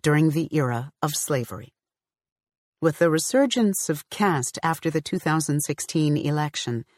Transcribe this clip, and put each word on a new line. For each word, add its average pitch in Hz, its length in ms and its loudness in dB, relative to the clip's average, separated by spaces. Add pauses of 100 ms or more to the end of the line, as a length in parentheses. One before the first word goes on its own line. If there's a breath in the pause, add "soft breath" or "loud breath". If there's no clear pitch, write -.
during 151 280 4
the 151 240 -2
era 127 380 -2 (100)
of 151 140 -4
slavery. 120 560 -6 (1080)
With 156 180 2
the 170 120 6
resurgence 220 800 2
of 151 220 -4
caste 165 520 0
after 165 280 0
the 156 100 0
two 175 180 -4
thousand 151 420 0
sixteen 151 560 0
election, 147 680 -4 (140)